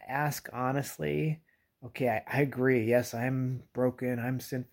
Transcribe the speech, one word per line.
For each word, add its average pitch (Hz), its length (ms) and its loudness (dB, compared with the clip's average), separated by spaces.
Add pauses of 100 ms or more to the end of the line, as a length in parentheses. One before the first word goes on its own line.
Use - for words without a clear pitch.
ask 143 460 -2
honestly, 147 880 -2 (440)
"Okay, 123 240 -2
I, 110 140 0 (160)
I 147 40 4
agree. 127 420 4
Yes, 120 300 4
I'm 127 580 -2
broken. 123 480 0
I'm 123 180 -2
sin-. 127 340 -6